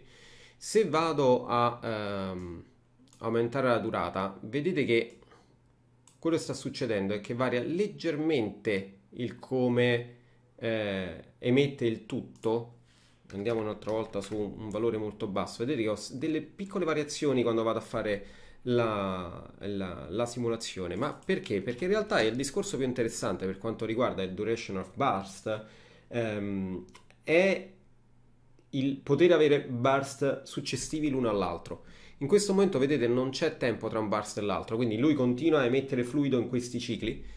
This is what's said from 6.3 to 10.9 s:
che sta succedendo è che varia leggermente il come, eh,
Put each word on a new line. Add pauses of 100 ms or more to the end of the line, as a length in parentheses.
che
sta
succedendo
è
che
varia
leggermente (100)
il
come, (420)
eh, (160)